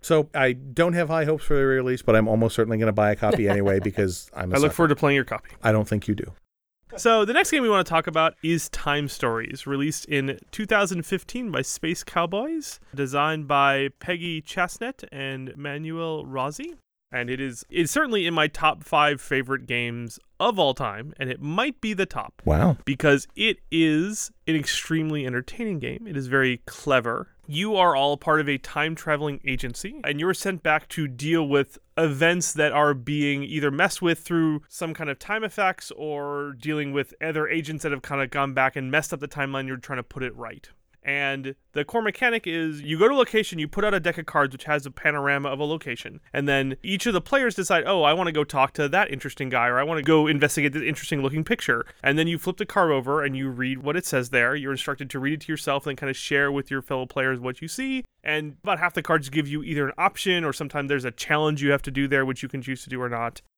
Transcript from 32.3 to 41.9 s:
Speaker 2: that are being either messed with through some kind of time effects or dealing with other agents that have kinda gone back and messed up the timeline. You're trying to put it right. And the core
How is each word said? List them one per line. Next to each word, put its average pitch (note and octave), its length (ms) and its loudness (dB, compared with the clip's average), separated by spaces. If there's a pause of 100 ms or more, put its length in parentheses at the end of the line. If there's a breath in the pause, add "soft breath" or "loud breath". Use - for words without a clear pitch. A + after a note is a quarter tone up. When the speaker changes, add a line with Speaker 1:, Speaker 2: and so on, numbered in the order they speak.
Speaker 2:
that D3+ 200 2
are D3 200 4
being C#3+ 500 0
either D3 280 -2
messed F3 320 0
with E3+ 160 2
through D#3+ 480 0
some D#3+ 260 -8
kind D3+ 160 -8
of C3+ 80 -6
time A3 260 -6
effects F#3+ 540 -2
or C#3+ 640 -6
dealing D3 320 -2
with C#3 300 -2
other D#3 240 -2
agents D#3 340 -4
that D3+ 100 -2
have C3+ 120 -6
kinda C#3 240 -2
gone C#3 260 -2
back C3 220 2
and C3 160 -6
messed D3+ 240 0
up C#3 40 -12
the C#3+ 80 -10
timeline. C3+ 380 -6
You're C3 120 -6
trying B2+ 200 -8
to A#2+ 60 -8
put - 180 -12
it B2 140 -8
right. A#2 340 -16 (340)
And C#3 520 -2 (180)
the D3 120 0
core A#3 160 0